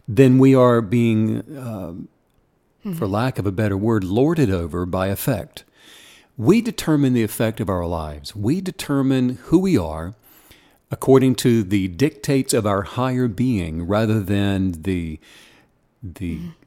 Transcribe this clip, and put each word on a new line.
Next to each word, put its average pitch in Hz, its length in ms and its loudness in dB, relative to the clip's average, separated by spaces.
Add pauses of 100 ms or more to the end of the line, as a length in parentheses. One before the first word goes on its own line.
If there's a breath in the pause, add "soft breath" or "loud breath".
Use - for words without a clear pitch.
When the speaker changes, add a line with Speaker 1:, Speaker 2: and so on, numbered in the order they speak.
Speaker 1:
then 127 300 6
we 135 180 8
are 123 260 6
being, 113 580 0 (180)
um, 101 500 -12 (760)
Speaker 2:
Mm-hmm. 185 120 -8
Speaker 1:
for 117 100 -4
lack 110 320 -2
of 98 80 -4
a 101 60 -4
better 98 240 -2
word, 107 260 0
lorded 127 480 0
over 87 340 -4
by 92 220 -4
effect. - 560 -6 (720 loud breath)
We 175 240 4
determine 156 520 0
the 120 100 2
effect 110 380 -2
of 92 80 -4
our 90 180 -2
lives. 78 480 -8
We 110 240 -2
determine 135 840 -2
who 165 160 2
we 185 180 2
are 82 360 -6 (800 soft breath)
according 131 440 4
to 117 280 2
the 95 240 0
dictates 131 680 -2
of 113 120 0
our 101 160 0
higher 127 480 -4
being, 87 580 -4
rather 110 320 0
than 98 540 0 (100)
the, 85 340 -4 (840 soft breath)
the, 85 360 -8
Speaker 2:
Mm-hmm. 175 100 -12 (180)